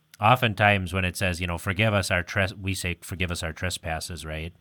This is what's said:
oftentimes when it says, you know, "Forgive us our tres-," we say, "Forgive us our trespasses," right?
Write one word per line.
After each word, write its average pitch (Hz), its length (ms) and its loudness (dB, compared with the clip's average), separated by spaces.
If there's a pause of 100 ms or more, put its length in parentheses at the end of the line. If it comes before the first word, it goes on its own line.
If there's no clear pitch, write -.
(200)
oftentimes 104 760 4
when 95 120 0
it 87 100 -2
says, 90 240 -2
you 90 80 -4
know, 85 100 -2
"Forgive 101 360 0
us 98 180 2
our 90 120 2
tres-," 98 320 0
we 98 200 -4
say, 87 260 -4
"Forgive 87 300 -4
us 85 100 -4
our 80 120 -6
trespasses," 80 720 -6
right? 78 360 -8